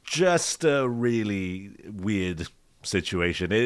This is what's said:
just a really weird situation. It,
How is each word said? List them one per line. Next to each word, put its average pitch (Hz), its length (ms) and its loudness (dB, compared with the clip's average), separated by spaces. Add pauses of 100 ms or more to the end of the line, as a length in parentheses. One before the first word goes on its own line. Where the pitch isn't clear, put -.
just - 600 0
a 143 260 4
really 104 840 -2 (140)
weird 92 640 -2 (360)
situation. 87 680 0
It, 113 140 4